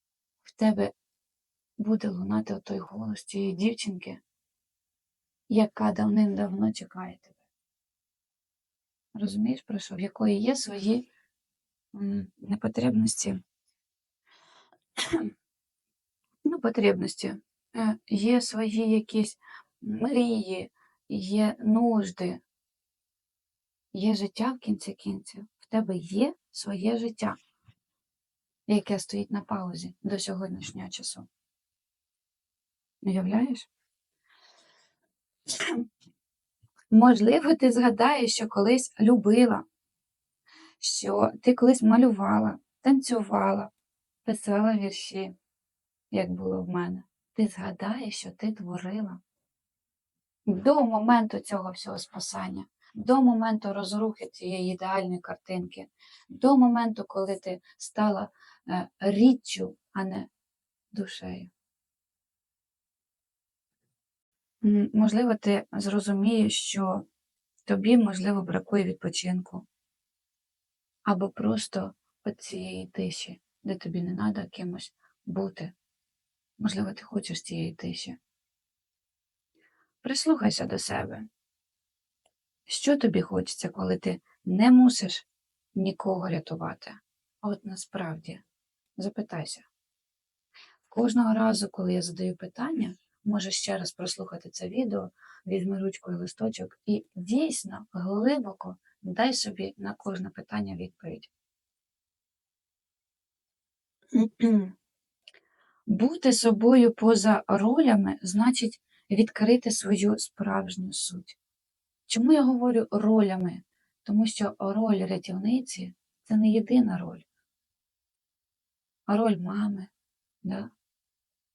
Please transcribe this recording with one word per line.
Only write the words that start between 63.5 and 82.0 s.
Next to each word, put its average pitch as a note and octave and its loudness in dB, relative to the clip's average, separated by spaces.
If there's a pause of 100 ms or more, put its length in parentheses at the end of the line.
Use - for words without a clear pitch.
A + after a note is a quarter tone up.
М, G#3 4
можливо, A3 4
ти G3+ 0
зрозумієш, G3+ 0
що G3 -4 (600)
тобі, G#3 4
можливо, G3 2
бракує F#3+ -2
відпочинку. F3+ -6 (1400)
Або G3 0
просто G3+ -4 (300)
от G3+ -8
цієї F#3 -10
тиші, F3+ -8 (220)
де G3 -6
тобі F3 -8
не F3+ -6
надо G3+ -4
кимось F3+ -12 (320)
бути. F#3 -6 (880)
Можливо, G3 -4
ти A3 -18
хочеш F#3+ -8
цієї E3 -8
тиші. F3+ -12 (1900)
Прислухайся C4 0
до F#2+ -4
себе. - -8 (1400)